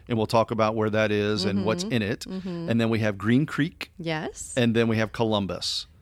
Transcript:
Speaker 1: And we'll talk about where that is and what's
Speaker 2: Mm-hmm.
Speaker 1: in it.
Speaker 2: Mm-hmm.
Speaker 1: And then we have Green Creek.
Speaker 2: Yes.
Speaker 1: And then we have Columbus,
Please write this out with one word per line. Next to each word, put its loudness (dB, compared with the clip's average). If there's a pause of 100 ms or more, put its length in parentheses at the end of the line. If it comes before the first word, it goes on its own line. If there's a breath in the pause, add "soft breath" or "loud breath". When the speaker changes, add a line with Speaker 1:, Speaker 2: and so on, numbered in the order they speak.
Speaker 1:
And 0
we'll 0
talk 2
about 2
where 0
that 2
is 2
and 0
what's 0
Speaker 2:
Mm-hmm. -4
Speaker 1:
in 2
it. -2
Speaker 2:
Mm-hmm. -8
Speaker 1:
And 2
then 2
we 2
have 0
Green 4
Creek. -4
Speaker 2:
Yes. -8
Speaker 1:
And 2
then 4
we 2
have 0
Columbus, -2 (140)